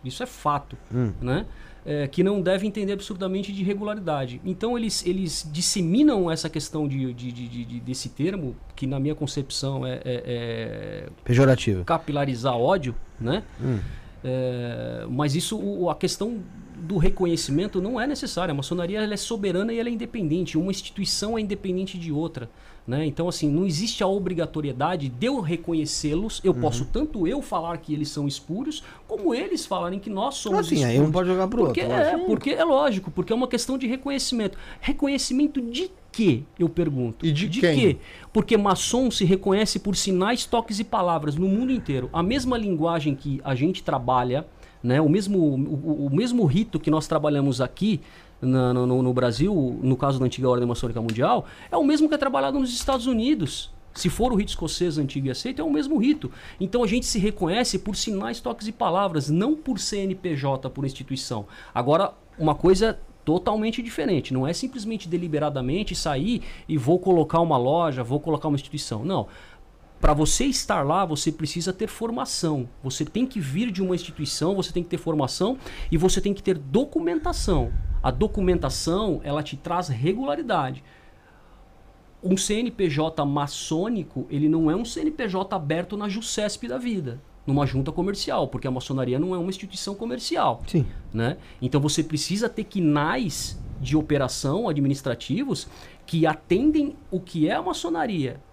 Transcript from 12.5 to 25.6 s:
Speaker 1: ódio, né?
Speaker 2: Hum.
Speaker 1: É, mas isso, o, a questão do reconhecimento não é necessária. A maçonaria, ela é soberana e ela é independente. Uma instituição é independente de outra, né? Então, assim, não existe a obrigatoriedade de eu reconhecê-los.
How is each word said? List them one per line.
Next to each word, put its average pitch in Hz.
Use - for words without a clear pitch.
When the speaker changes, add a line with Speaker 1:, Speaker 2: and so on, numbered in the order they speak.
Speaker 1:
ódio, 131
né? 139
Speaker 2:
Hum. 127
Speaker 1:
É, 120
mas 135
isso, 175
o, 190
a 151
questão 208
do 175
reconhecimento 175
não 226
é 226
necessária. 247
A 143
maçonaria, 175
ela 214
é 202
soberana 202
e 233
ela 233
é -
independente. 185
Uma 180
instituição 202
é 220
independente 190
de 165
outra, 143
né? 139
Então, 160
assim, 170
não 170
existe 185
a 196
obrigatoriedade 160
de 127
eu 269
reconhecê-los. 165